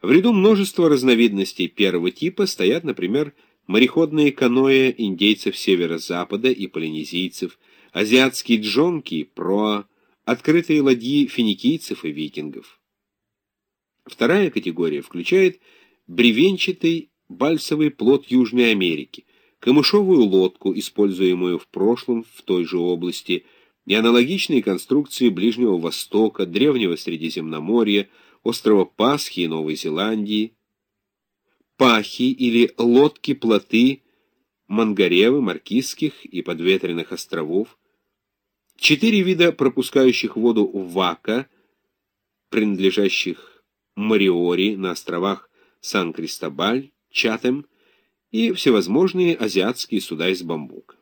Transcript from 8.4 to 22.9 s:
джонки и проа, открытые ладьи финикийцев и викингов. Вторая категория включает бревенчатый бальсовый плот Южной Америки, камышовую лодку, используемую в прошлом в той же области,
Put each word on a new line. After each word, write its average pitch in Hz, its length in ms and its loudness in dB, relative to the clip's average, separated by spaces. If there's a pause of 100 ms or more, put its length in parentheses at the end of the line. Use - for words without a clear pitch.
джонки 139 540 -2
и 78 100 -4
проа, 101 640 -4 (380)
открытые 156 560 0
ладьи 135 440 2
финикийцев 120 760 -2
и 78 60 -4
викингов. 76 680 -12 (1300)
Вторая 175 460 0
категория 82 500 -4
включает 180 600 -2 (460)
бревенчатый 165 1040 0 (200)
бальсовый 151 600 -2
плот 139 360 2
Южной 123 460 2
Америки, 85 520 -4 (360)
камышовую 156 640 4
лодку, 92 540 0
используемую 90 800 0
в - 100 -12
прошлом 113 680 -2
в - 80 -20
той 90 240 0
же 90 100 -6
области, 87 720 -4 (400)